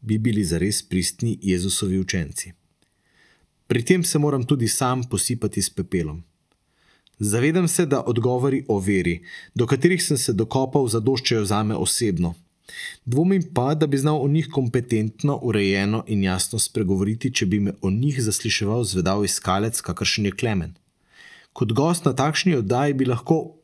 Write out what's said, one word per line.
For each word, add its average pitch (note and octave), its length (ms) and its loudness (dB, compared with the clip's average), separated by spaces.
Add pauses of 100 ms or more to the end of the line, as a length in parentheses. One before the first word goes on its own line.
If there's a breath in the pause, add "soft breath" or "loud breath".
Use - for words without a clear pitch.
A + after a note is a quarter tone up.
Bi A2 180 0
bili A2 260 2
zares F2 380 0
pristni F#2 600 -2
Jezusovi F#2+ 580 0
učenci. F2 520 -6 (1120 soft breath)
Pri A#2 180 0
tem F3+ 200 4
se - 140 0
moram C#3+ 280 0
tudi B2 220 2
sam B2+ 420 0
posipati G#2 520 -2
s - 80 -2
pepelom. E2+ 520 -4 (960 soft breath)
Zavedam C3+ 500 2
se, F3 180 2
da C3+ 200 0
odgovori B2 640 0
o G#2 100 2
veri, F#2 440 0 (320 loud breath)
do A#2+ 120 2
katerih F3 360 2
sem C#3+ 140 0
se - 160 0
dokopal, C3 560 0
zadoščajo A2+ 560 0
zame G#2+ 300 0
osebno. F2 600 0 (680 loud breath)
Dvomim E3+ 380 2 (120)
pa, C3 200 2
da D#3 120 2
bi C#3 120 0
znal D3+ 240 0
o C#3 60 2
njih D#3 240 2
kompetentno, A#2+ 880 0
urejeno G2+ 640 2
in G2+ 180 0
jasno F#2 340 -2
spregovoriti, G2+ 760 0
če G#2+ 140 0
bi G2+ 140 2
me G2 120 0 (100)
o F#2+ 80 0
njih B2+ 320 0
zasliševal G#2+ 640 -2
zvedav F#2+ 400 0
iskalec, G2 560 0
kakršen - 460 -2
je F#2+ 60 0
Klemen. F#2+ 420 -2 (800 loud breath)
Kot A2 200 -2
gost D#3 320 2
na C#3 80 2
takšni D3+ 420 0
oddaji B2+ 400 0
bi C3 120 0
lahko B2+ 580 -2